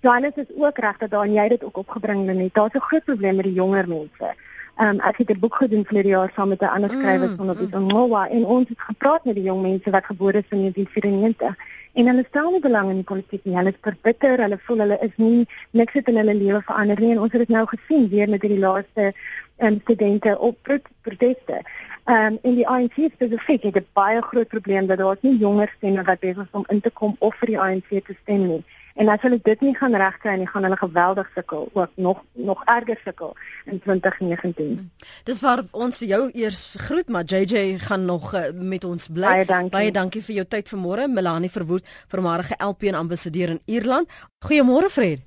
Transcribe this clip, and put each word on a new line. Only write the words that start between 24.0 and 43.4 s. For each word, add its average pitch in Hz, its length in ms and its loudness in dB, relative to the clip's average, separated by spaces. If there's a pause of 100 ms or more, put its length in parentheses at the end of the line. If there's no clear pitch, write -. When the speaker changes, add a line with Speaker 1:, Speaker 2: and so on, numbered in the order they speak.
Speaker 1:
groot 226 260 -2
probleem 196 400 -2
dat 185 100 2
daar 190 160 2
is 196 80 -6
nie 262 160 4
jonger 208 400 2
stemme 196 260 0
wat 185 160 0
besig 185 240 -4
is 185 80 -14
om 202 180 -6
in 202 120 0
te 233 80 -2
kom 208 300 -4
of 220 160 2
vir 233 120 -4
die 214 120 -2
A 190 100 0
N 190 120 -2
C 196 240 -6
te 196 160 -14
stem 196 260 0
nie. 165 160 -2 (320)
En 214 120 4
as 208 140 2
hulle 247 200 2
dit 220 200 2
nie 277 140 2
gaan 247 200 0
regkry 190 400 -2
nie, 185 120 -4
gaan 196 160 -4
hulle 185 140 0
geweldig 185 560 0
sukkel, 160 400 -8
ook 185 220 -2
nog, 185 280 -2 (100)
nog 196 320 -6
erger 233 400 0
sukkel 175 300 -12 (300)
in 190 140 -8
twintig 190 400 -2
negentien. 170 560 -4
Speaker 2:
Hmm. 180 140 -12 (340)
Dis 233 160 -8
waar 254 320 0
ons 240 260 -4
vir 233 100 -8
jou 233 260 0
eers 214 440 -8
groet, 339 300 -4
maar 185 160 -4
J 190 120 -4
J 190 440 0
gaan 190 260 -4
nog, 180 280 -4
eh, 165 200 -4
met 185 300 -6
ons 175 240 -8
bly. 165 140 -6
Speaker 1:
Baie 190 240 4
dankie. 180 240 0
Speaker 2:
Baie 202 220 0
dankie 185 300 -4
vir 220 140 -12
jou 190 100 -4
tyd 208 240 -8
vanmôre. 196 380 -4
Melanie 185 420 -2
Verwoerd, 180 380 -4 (200)
voormalige 175 500 -4
L 196 160 -4
P - 100 -10
en 190 120 -2
ambassadeur 170 540 -4